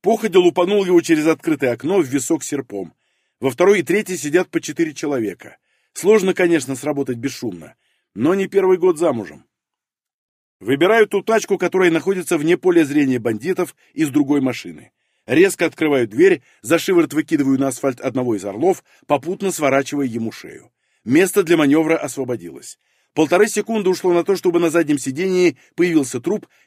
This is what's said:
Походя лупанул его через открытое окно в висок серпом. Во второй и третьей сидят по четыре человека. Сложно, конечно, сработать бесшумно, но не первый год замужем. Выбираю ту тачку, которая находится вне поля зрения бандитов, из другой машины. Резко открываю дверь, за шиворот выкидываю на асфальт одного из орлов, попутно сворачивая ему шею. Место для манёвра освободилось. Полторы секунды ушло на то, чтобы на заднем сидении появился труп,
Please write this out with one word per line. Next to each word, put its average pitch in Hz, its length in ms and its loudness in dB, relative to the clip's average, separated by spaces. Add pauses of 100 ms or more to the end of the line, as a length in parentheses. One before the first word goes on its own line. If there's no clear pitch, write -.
Походя 214 380 2
лупанул 180 460 2
его 175 160 4
через 156 240 0
открытое 151 480 0
окно 170 260 -2
в 151 60 2
висок 143 380 -2
серпом. 104 500 -8 (460)
Во 131 120 0
второй 190 280 4
и 165 40 -4
третьей 185 340 -2
сидят 147 320 -2
по 165 100 -4
четыре 151 360 -4
человека. 120 640 -6 (360)
Сложно, 190 400 2
конечно, 156 420 0
сработать 139 420 -4
бесшумно, 104 580 -10 (400)
но 139 180 0
не 196 140 -2
первый 185 320 2
год 175 180 2
замужем. 131 480 -4 (1120)
Выбираю 180 480 4
ту 196 140 -2
тачку, 208 380 0
которая 180 320 2
находится 170 480 -2
вне 165 180 2
поля 170 260 2
зрения 135 360 0
бандитов, 135 560 -4 (180)
из 151 160 -2
другой 143 320 2
машины. 92 500 -8 (360)
Резко 170 400 2
открываю 143 400 0
дверь, 143 340 2 (220)
за 151 160 2
шиворот 165 340 2
выкидываю 143 460 0
на 139 80 0
асфальт 127 320 -4
одного 123 360 -2
из 92 80 -8
орлов, 120 400 -2 (220)
попутно 165 460 -4
сворачивая 139 560 -2
ему 113 240 -6
шею. - 400 -20 (340)
Место 180 380 2
для 165 140 2
манёвра 156 380 2
освободилось. 123 840 -10 (340)
Полторы 175 340 2
секунды 208 440 -2
ушло 180 220 0
на 170 100 0
то, 196 120 0
чтобы 175 240 0
на 170 120 0
заднем 151 260 0
сидении 175 600 0 (180)
появился 156 440 0
труп, 190 280 -4 (200)